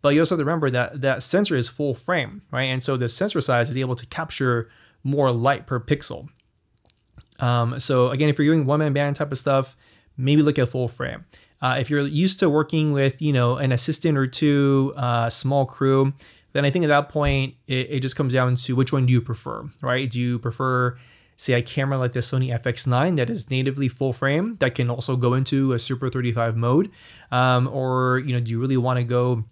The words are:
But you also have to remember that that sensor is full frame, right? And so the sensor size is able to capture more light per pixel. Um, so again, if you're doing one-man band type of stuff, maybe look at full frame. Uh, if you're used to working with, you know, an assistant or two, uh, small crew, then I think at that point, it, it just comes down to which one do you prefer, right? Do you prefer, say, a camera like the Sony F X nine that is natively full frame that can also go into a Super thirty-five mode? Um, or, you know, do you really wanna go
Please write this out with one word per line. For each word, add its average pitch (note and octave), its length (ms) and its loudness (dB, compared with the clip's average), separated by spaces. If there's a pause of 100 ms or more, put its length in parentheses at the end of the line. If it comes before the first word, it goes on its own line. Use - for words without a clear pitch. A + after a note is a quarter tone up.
But C#3+ 120 2
you D#3 80 4
also E3 140 2
have D#3+ 40 -2
to C#3+ 60 0
remember D#3 240 0
that B2 320 -2
that C3 220 0
sensor G3 320 0
is B2 120 0
full C#3+ 280 -4
frame, C#3+ 560 -6
right? C3 140 -4
And C3 160 -2
so C3+ 140 0
the B2 140 -2
sensor F#3 320 -2
size A#2+ 280 0
is B2 80 -4
able B2+ 180 -2
to - 100 -12
capture B2+ 640 -2 (340)
more C#3 280 2
light A#2+ 340 0
per B2+ 140 -4
pixel. - 500 -6 (1080)
Um, A#2+ 400 0
so B2+ 300 2
again, C#3 200 2
if C#3 80 0
you're D3+ 160 4
doing D#3 120 2
one-man D3 280 0
band C#3+ 220 0
type D3 160 -4
of C3+ 80 -4
stuff, C3+ 360 0 (400)
maybe C#3+ 280 4
look D3 160 2
at B2 100 2
full B2 180 -4
frame. A#2+ 380 -8 (360)
Uh, B2+ 180 0
if B2+ 100 -4
you're C#3+ 160 2
used D3+ 340 0
to F#3 100 4
working D3+ 420 2
with, C#3 300 0
you D3+ 120 0
know, B2 240 2
an C3+ 140 0
assistant D3 460 2
or C3+ 100 2
two, C#3 680 2
uh, A#2+ 340 0
small C3+ 360 0
crew, C3+ 480 0 (400)
then C#3+ 120 0
I C#3+ 40 4
think F3 140 0
at D3+ 60 2
that D3 200 2
point, C#3 460 -2 (120)
it, C3 220 -2
it D3+ 120 -2
just B2+ 140 -2
comes C3 180 0
down B2+ 220 2
to B2 200 -2
which C3 180 2
one C3+ 120 2
do B2+ 80 4
you A#2+ 80 4
prefer, A#2 480 -8 (120)
right? C3 280 -2
Do A#2+ 100 -6
you B2 180 0
prefer, B2 600 -2 (400)
say, - 160 0
a B2 80 2
camera C3+ 360 -2
like B2+ 140 0
the B2+ 80 -4
Sony B2+ 340 0
F A#2 140 -4
X - 180 -2
nine C#3 300 2
that B2 140 0
is B2 200 -6
natively C3+ 380 -2
full C3 240 -2
frame D#3 460 -2
that B2+ 180 0
can A#2+ 140 0
also B2+ 260 -2
go B2 180 2
into C3+ 380 0
a A#2+ 80 0
Super B2+ 300 -4
thirty-five A#2 480 -2
mode? C3 340 2 (400)
Um, B2+ 380 2
or, B2+ 560 0
you C3 80 -2
know, B2 80 0
do A2+ 100 -4
you A2+ 80 -2
really C3 180 0
wanna B2 280 0
go B2 460 0